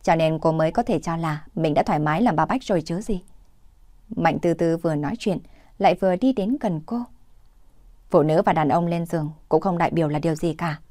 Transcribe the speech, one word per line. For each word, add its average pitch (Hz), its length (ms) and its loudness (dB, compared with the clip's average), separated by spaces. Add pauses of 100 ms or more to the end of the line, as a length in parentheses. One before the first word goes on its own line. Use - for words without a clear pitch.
Cho 170 120 4
nên 160 240 2
cô 165 120 2
mới 160 200 0
có 240 120 0
thể 196 160 0
cho 165 160 -6
là 160 300 -4 (100)
mình 160 180 0
đã - 100 2
thoải 160 160 0
mái 151 220 0
làm 220 140 2
ba 160 100 2
bách 262 180 -4
rồi 175 180 0
chứ 175 200 -6
gì. 196 220 -6 (920)
Mạnh 165 260 0
Tư 170 120 2
Tư 165 240 0
vừa 165 180 -2
nói 147 240 -4
chuyện, 185 200 -2 (380)
lại 185 180 4
vừa 185 200 0
đi 254 180 0
đến 226 280 -2
gần 170 240 -2
cô. 240 160 -6 (1080)
Phụ 160 140 6
nữ 156 220 4
và 185 80 2
đàn 156 160 2
ông 170 180 2
lên 170 180 -2
giường 156 260 -4 (180)
cũng 160 120 4
không 180 160 -2
đại 170 140 0
biểu 160 160 2
là 151 120 -2
điều 160 160 0
gì 160 180 -4
cả. 160 260 -6 (120)